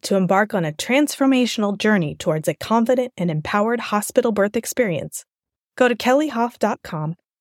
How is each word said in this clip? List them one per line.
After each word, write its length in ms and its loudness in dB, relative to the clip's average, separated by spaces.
to 120 0
embark 380 2
on 100 0
a 80 -2
transformational 1080 0
journey 380 2
towards 320 -2
a 60 0
confident 640 0
and 120 -2
empowered 520 0
hospital 500 0
birth 240 0
experience, 680 -4
go 140 4
to 60 0
kellyhoff 640 0
dot 240 0
com 320 -6